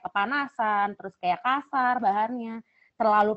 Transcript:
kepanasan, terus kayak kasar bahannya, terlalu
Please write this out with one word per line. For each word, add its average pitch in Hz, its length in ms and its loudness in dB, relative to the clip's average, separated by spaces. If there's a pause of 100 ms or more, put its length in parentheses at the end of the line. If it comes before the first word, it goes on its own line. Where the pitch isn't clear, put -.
kepanasan, 214 880 -2
terus 196 240 -14
kayak 175 240 -2
kasar 254 560 0
bahannya, 226 640 -2 (320)
terlalu 214 420 4